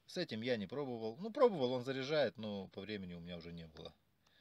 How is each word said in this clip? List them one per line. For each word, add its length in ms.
С 120
этим 240
я 140
не 100
пробовал. 500
Ну, 160
пробовал, 400
он 120
заряжает, 520
но 320
по 140
времени 320
у 60
меня 180
уже 120
не 160
было. 280